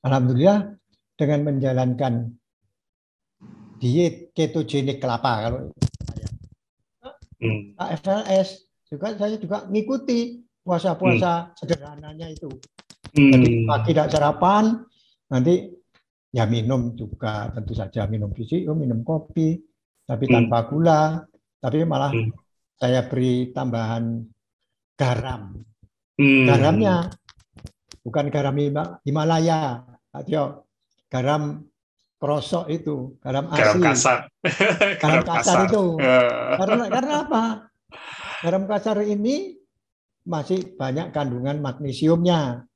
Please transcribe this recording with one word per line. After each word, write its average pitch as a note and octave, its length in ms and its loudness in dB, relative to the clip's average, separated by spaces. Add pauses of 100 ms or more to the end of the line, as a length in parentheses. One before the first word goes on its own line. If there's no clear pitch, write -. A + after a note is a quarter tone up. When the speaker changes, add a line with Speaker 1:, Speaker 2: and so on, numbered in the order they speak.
Speaker 1:
Alhamdulillah, C3+ 720 2 (400)
dengan D3 320 2
menjalankan B2+ 800 0 (1500)
diet D#3+ 560 0
ketogenik C#3+ 640 -2
kelapa, B2 320 -2 (160)
kalau B2 100 -4 (1800)
Speaker 2:
Hmm. G#2 400 -6
Speaker 1:
K - 40 -20 (200)
F - 80 -20
L G3+ 240 -2
S F#3+ 320 0 (240)
juga, F3 240 -8
saya G#3 240 -4
juga G3+ 320 -8
ngikuti A#3+ 720 -2 (240)
puasa-puasa F3 880 0
Speaker 2:
Hmm. - 80 -
Speaker 1:
sederhananya D3+ 720 -8
itu. D3+ 160 -14 (640)
Speaker 2:
Hmm. C#3+ 160 8
Speaker 1:
Jadi B2+ 200 8 (200)
pagi C#3+ 240 0
tidak D3+ 160 4
sarapan, F#3+ 720 2 (480)
nanti C#3+ 400 2 (640)
ya A2+ 160 0
minum A#2 480 -2
juga, G#2+ 560 -8
tentu A2 240 -8
saja G2+ 320 -4
minum G#2 240 -4
V - 160 -10
C F3+ 160 -2
O, D3+ 80 -4
minum A#2+ 320 -2
kopi, D#3+ 560 -2 (480)
tapi A#2+ 160 -2
Speaker 2:
Hmm. A#2+ 240 4
Speaker 1:
tanpa A#2 160 2
gula, D#3 360 4 (600)
tapi D3 240 0
malah C#3+ 320 0
Speaker 2:
Hmm. A2+ 160 -2 (480)
Speaker 1:
saya B2 240 2
beri B2+ 480 -2
tambahan A#2 720 -4 (720)
garam. B2 640 -4 (560)
Speaker 2:
Hmm. C3+ 320 6
Speaker 1:
Garamnya F3+ 640 4 (880)
bukan C#3+ 320 -4
garam C#3 240 0
Hima-, C#3+ 480 -4
Himalaya, D#3 800 0 (240)
Pak C#3 160 -14
Tio. C#3+ 400 -4 (480)
Garam D3 560 -2 (480)
krosok D3+ 560 -4
itu, D3 480 -8
garam C#3 320 -4
Speaker 2:
Garam D3+ 240 4
Speaker 1:
asli. F3+ 80 4
Speaker 2:
kasar. C3 340 2 (240)
<laughs> G3 600 0
Speaker 1:
Garam D#3 180 4
Speaker 2:
Garam A#2+ 80 -4
Speaker 1:
kasar F3 320 2
Speaker 2:
kasar. F#3+ 80 2
Speaker 1:
itu. G3+ 160 2 (160)
Speaker 2:
Eh. B2 560 4
Speaker 1:
Karena, A3+ 320 2
karena C4 260 -2 (140)
apa? A3+ 160 0 (960)
Garam F#3+ 240 0
kasar G#3 400 -2
ini B3 560 -2 (640)
masih F3 560 -4
banyak C#3+ 320 -4
kandungan C#3 480 -4
magnesiumnya. D3 1040 0 (120)